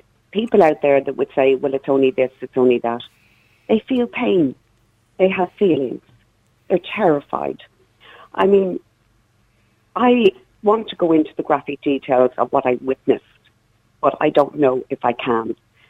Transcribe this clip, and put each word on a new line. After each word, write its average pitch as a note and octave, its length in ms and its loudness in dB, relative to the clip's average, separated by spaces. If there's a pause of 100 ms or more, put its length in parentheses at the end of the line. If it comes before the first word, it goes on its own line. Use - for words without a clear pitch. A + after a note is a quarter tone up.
(320)
people G#3+ 320 2
out D#3 180 2
there C#3 200 4
that C3+ 160 -8
would C#3 180 -2
say, C3+ 180 4
"Well, C3+ 220 -2
it's - 140 -6
only C3+ 220 2
this, B2+ 200 -2 (100)
it's - 160 -8
only B2+ 220 4
that," A#2 220 -6 (680)
they A3 200 2
feel B3 200 -2
pain. G3 480 -2 (640)
They F#3 100 2
have F#3 300 -4
feelings. C#3+ 420 -2 (680)
They're F#3 120 0 (160)
terrified. D3 640 -2 (720)
I F#3+ 140 0
mean, F#3+ 320 2 (1160)
I A#3+ 320 2 (360)
want G#3 260 0
to G3 60 -14
go E3+ 160 0
into D#3 260 0
the - 60 -8
graphic C#3+ 380 -6
details C3 560 0
of B2 140 -4
what C#3 140 -2
I B2 160 0
witnessed, - 420 -4 (800)
but C#3+ 180 0
I D3+ 100 0
don't C#3+ 280 0
know C3 320 0
if - 140 -8
I A#2+ 100 0
can. A#2 420 -4 (340)